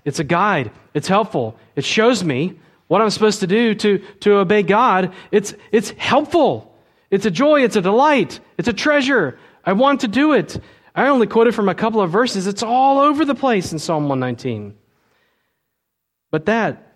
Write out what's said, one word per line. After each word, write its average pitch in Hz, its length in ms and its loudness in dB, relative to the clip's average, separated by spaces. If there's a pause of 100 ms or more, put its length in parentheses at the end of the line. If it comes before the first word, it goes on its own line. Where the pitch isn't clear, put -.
it's 147 140 -6
a 165 40 -2
guide. 170 460 -2 (240)
It's 147 140 -6
helpful. 175 500 -2 (180)
It 143 100 -4
shows 220 380 2
me 151 360 -4 (280)
what 190 140 2
I'm 220 80 2
supposed 214 300 0
to 190 80 -2
do 220 260 2
to, 202 240 0 (220)
to 208 160 4
obey 202 260 2
God. 196 500 2 (200)
It's, - 240 -2 (160)
it's 220 200 0
helpful. 262 800 -2 (380)
It's 196 160 0
a 214 60 0
joy. 277 320 2
It's 214 120 0
a 214 60 0
delight. 226 580 2 (200)
It's 165 80 -6
a 240 60 0
treasure. 254 680 0 (260)
I 190 80 0
want 269 280 2
to 262 60 -2
do 277 260 2
it. 190 260 -2 (340)
I 240 140 0
only 262 180 2
quoted 226 300 2
from 208 120 -2
a 180 80 0
couple 220 260 -2
of 175 100 -2
verses. 196 340 -2
It's 202 180 -6
all 262 360 2
over 294 260 2
the 277 100 -2
place 226 360 -2
in 160 80 -8
Psalm 151 280 -2
one 135 120 -2
nineteen. 117 560 -8 (1500)
But 156 160 -6
that, 208 500 -2